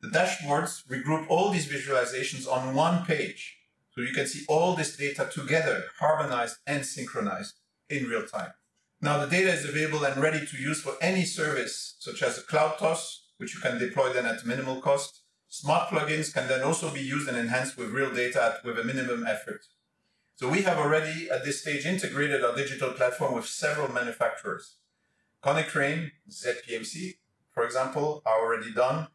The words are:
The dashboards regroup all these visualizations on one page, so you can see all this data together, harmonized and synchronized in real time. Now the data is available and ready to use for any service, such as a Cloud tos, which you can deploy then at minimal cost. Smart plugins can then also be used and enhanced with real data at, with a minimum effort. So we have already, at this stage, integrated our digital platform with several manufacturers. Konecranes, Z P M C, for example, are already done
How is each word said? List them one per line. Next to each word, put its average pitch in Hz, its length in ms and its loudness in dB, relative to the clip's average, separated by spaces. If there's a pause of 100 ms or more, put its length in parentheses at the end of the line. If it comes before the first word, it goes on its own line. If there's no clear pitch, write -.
The 117 60 -10
dashboards 156 800 2
regroup 139 420 -2
all 180 200 6
these 165 180 0
visualizations 131 840 -2
on 131 220 0
one 170 320 4
page, - 520 -4 (340)
so 120 100 -8
you 123 120 -4
can 135 140 0
see 143 200 -8
all 165 280 4
this 156 200 -2
data 139 360 -4
together, 147 540 0 (140)
harmonized 143 680 2
and 143 200 -2
synchronized 107 680 -6 (340)
in 139 180 -2
real 113 180 -2
time. 90 280 -6 (480)
Now 147 160 2
the 143 120 0
data 185 220 4
is 147 140 0
available 147 400 0
and 135 160 2
ready 156 240 2
to 143 120 -10
use 143 240 -2
for 135 200 -4
any 180 240 4
service, 143 760 -4
such - 220 -6
as 123 160 2
a - 60 -12
Cloud 156 340 2
tos, - 480 -2 (120)
which - 180 -10
you - 60 -14
can - 160 0
deploy - 360 2
then 120 120 0
at 120 200 -2
minimal 131 360 -2
cost. - 400 2 (260)
Smart 165 420 2
plugins 156 420 0
can 127 160 0
then 131 140 2
also 160 300 0
be 139 100 -6
used 143 260 -2
and 123 80 -2
enhanced 120 400 -2
with 120 140 -6
real 127 240 0
data 123 300 2
at, 113 200 2
with 117 140 -4
a 117 60 0
minimum 123 420 -2
effort. 107 360 -4 (720)
So 123 120 -2
we 170 140 4
have 180 160 4
already, 156 520 2
at 131 140 0
this 139 180 -4
stage, 143 240 -2
integrated 147 600 0
our - 100 2
digital 135 360 -2
platform - 420 2
with 117 140 -4
several 147 440 -2
manufacturers. - 840 -4 (680)
Konecranes, 151 680 2 (200)
Z - 220 -4 (120)
P 117 100 -6
M 110 100 -6
C, 185 300 -8 (360)
for 117 140 0
example, 131 600 0
are 113 140 6
already 117 320 0
done 156 440 2